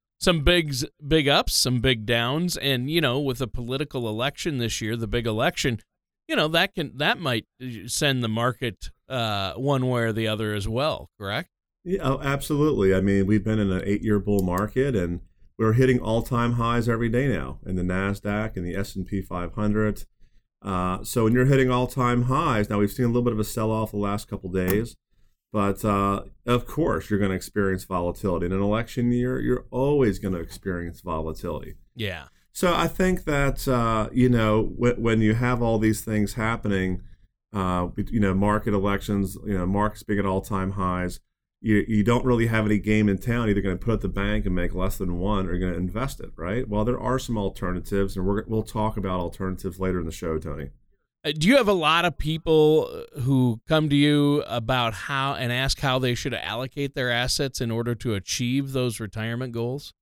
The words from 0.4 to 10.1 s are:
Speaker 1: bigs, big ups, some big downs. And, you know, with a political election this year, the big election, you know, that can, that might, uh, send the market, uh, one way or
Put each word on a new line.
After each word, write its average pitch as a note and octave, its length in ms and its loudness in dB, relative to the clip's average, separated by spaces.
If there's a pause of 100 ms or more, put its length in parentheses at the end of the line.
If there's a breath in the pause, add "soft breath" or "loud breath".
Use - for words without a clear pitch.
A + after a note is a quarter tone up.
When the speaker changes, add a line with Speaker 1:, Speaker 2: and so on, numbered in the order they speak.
Speaker 1:
bigs, D3+ 420 4 (220)
big D3+ 200 4
ups, D3 280 4
some B2+ 260 2
big A#2+ 240 2
downs. B2 540 0
And, C3+ 320 -2
you E3 100 0
know, C3+ 180 2
with C3+ 220 -2
a B2+ 60 -2
political B2+ 640 -6
election C3+ 500 -4
this A#2 240 -4
year, A2 120 -4
the A#2 120 -4
big A2+ 200 -2
election, A#2 540 -2 (460)
you D#4+ 100 -4
know, D#3+ 120 2
that E3 260 0
can, C#3+ 240 -6
that F#3+ 200 0
might, B2+ 280 -2 (160)
uh, A#2 240 -10
send C3 360 0
the A#2 60 -2
market, A#2 640 -4 (180)
uh, G#2 460 -4
one B2+ 340 0
way B2 140 0
or A2+ 100 0